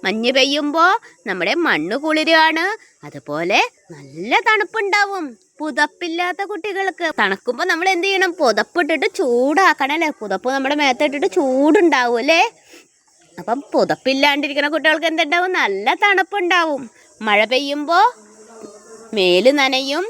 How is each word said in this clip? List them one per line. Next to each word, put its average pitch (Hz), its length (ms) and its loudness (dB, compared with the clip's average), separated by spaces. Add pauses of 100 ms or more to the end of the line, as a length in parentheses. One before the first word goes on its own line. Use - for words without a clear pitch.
മഞ്ഞ് 220 340 0
പെയ്യുമ്പോ 294 480 2 (420)
നമ്മുടെ 185 260 -2 (140)
മണ്ണ് 180 280 -2
കുളിരാണ്, 320 680 2 (420)
അതുപോലെ 151 540 -4 (320)
നല്ല 160 560 -6
തണുപ്പുണ്ടാവും. 403 800 -2 (340)
പുതപ്പില്ലാത്ത 320 840 -4
കുട്ടികൾക്ക് 381 640 -6 (120)
തണുക്കുമ്പോ 226 460 -2
നമ്മൾ 359 240 0
എന്ത് 370 180 0
ചെയ്യണം? 381 320 0
പുതപ്പിട്ടിട്ട് 294 760 0
ചൂടാക്കണം 294 800 2
അല്ലേ? 320 160 0 (100)
പുതപ്പ് 196 320 -4
നമ്മുടെ 269 240 -2
മേത്തിട്ടിട്ട് 285 520 0 (100)
ചൂടുണ്ടാവും 277 800 2
അല്ലേ? 311 240 2 (1000)
അപ്പം 240 200 -4 (140)
പുതപ്പില്ലാണ്ടിരിക്കുന്ന 277 960 0
കുട്ടികൾക്ക് 311 360 0
എന്തുണ്ടാവും? 339 460 0
നല്ല 233 420 0 (100)
തണുപ്പുണ്ടാവും. 370 800 0 (380)
മഴ 214 240 2
പെയ്യുമ്പോ 285 540 0 (1120)
മേല് 190 380 4
നനയും 269 580 0